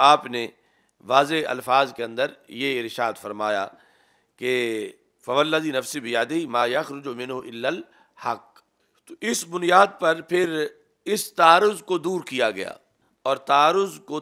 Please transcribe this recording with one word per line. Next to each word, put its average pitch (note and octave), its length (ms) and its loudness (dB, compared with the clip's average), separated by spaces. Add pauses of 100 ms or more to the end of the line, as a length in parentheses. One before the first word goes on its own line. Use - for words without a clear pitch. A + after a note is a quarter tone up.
आपने B2 460 4 (540)
वाज़े C#3+ 400 2
अल्फाज B2+ 460 0
के A#2+ 120 -10
अंदर A#2 320 -4 (160)
ये C3+ 280 -4
इरशाद A2+ 360 -4
फरमाया G#2 480 -4 (800)
कि B2+ 120 -2 (760)
"फवल्लज़ी D#3 440 0
नफ्सी C3 280 -6
बियदिही A#2+ 480 -2
मा A#2+ 200 0
यखरुजु C#3 480 -6
मिन्हु B2+ 280 -8
इल्लल B2 400 -6 (340)
हक़।" - 440 -8 (460)
तो - 160 -18
इस A3 240 -4
बुनियाद F3+ 540 4
पर E3 280 0
फिर F3+ 240 0 (540)
इस - 300 -4
तारुज़ F3+ 460 6
को F#3 160 -2
दूर E3+ 300 -4
किया B2 220 0
गया F#2+ 260 -10 (480)
और C3 120 0 (100)
तारुज़ D#3 540 2
को D3+ 200 -10